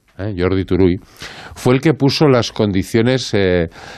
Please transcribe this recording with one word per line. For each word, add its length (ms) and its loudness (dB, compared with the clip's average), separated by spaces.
eh, 180 -8
Jordi 300 0
Turull, 340 2
fue 220 2
el 60 0
que 120 2
puso 340 2
las 240 2
condiciones, 840 0
eh, 320 2